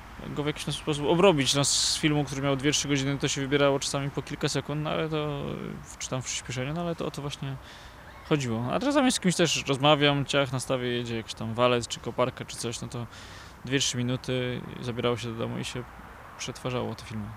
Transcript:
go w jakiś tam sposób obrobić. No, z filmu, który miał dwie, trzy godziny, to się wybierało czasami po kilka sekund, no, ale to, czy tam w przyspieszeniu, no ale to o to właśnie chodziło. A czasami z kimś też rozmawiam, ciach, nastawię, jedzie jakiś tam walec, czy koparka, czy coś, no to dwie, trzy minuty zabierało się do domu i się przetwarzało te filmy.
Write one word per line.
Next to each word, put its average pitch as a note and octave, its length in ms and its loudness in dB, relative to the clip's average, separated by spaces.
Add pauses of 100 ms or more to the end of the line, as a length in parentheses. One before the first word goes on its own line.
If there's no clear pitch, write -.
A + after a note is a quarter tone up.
(280)
go C#3 160 -4
w D3 40 -2
jakiś - 180 -4
tam D3+ 80 -2
sposób D3 340 -2
obrobić. E3 480 6
No, C#3+ 100 4
z - 320 2
filmu, D3+ 260 4
który C3+ 180 -4
miał C#3 140 4
dwie, C3+ 160 2
trzy C#3 160 2
godziny, C#3 300 2
to C#3+ 100 0
się C#3 140 -2
wybierało C#3 380 4
czasami C#3 300 -2
po C3+ 120 -4
kilka D3 280 -4
sekund, D3 340 -2
no, D3+ 60 -2
ale E3 200 0
to, D3+ 320 -2 (580)
czy - 100 -8
tam C3 120 -2
w - 40 -6
przyspieszeniu, B2+ 480 -4
no E3+ 80 -4
ale E3+ 140 -2
to - 100 -4
o D3 60 -4
to C#3+ 100 -8
właśnie C#3 340 -6 (720)
chodziło. B2 420 2
A - 80 2
czasami C4+ 320 4
z - 80 2
kimś F3 160 2
też C#3+ 320 2
rozmawiam, C#3+ 580 6
ciach, C#3 260 2
nastawię, B2+ 360 0
jedzie A#2+ 300 -2
jakiś A2 160 -6
tam A2 200 -6
walec, A#2+ 340 4
czy - 120 -8
koparka, B2 460 -2
czy - 120 -12
coś, A#2 240 -6
no B2 60 -6
to A#2+ 180 -8 (600)
dwie, C3+ 140 2
trzy - 180 0
minuty B2 640 -2 (200)
zabierało A#2+ 360 0
się A2 100 -6
do A2+ 80 -6
domu A#2 220 -4
i B2+ 80 -4
się B2 180 -6 (540)
przetwarzało A#2+ 580 -4
te - 100 -12
filmy. G#2+ 200 -6 (120)